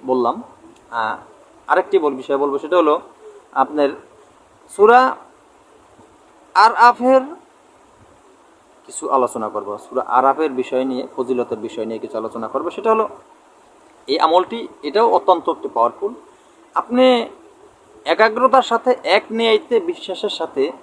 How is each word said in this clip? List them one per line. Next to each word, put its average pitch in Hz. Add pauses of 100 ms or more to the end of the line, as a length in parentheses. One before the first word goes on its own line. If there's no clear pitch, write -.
(100)
বললাম। 123 (640)
আহ, 110 (560)
আরেকটি 180
বল-, 135
বিষয় 139
বলবো, 143
সেটা 165
হলো 151 (680)
আপনার 143 (840)
সূরা 226 (1600)
আরআফের 240 (1600)
কিছু - (120)
আলোচনা 120
করব। 101 (160)
সূরা 127 (160)
আরআফের 135
বিষয় 131
নিয়ে, 123 (100)
ফজিলতের 123
বিষয় 110
নিয়ে 113
কিছু 110
আলোচনা 113
করব। 151 (100)
সেটা 208
হলো 220 (1040)
এই 156
আমলটি, 180 (280)
এটাও 220 (100)
অত্যন্ত 175 (100)
একটি 139
পাওয়ারফুল। 120 (680)
আপনি 254 (1040)
একাগ্রতার 226
সাথে, 233 (260)
এক 220 (140)
নিয়াইতে, 226 (160)
বিশ্বাসের 190
সাথে 143 (180)